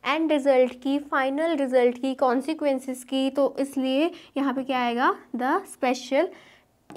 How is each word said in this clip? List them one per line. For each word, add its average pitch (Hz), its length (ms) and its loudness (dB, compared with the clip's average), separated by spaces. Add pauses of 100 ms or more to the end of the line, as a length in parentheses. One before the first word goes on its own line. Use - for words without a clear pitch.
एंड 311 260 0
रिजल्ट 254 500 4
की, 277 180 0
फाइनल 285 560 0
रिजल्ट 247 420 2
की, 262 180 -2
कॉन्सिक्वेंसेस 262 880 -2
की, 269 260 -2
तो 269 300 0
इसलिए 277 520 0 (260)
यहाँ 262 160 0
पे 269 100 -4
क्या 254 160 -4
आएगा? 247 360 0 (200)
The 269 300 0
special 269 640 -2 (680)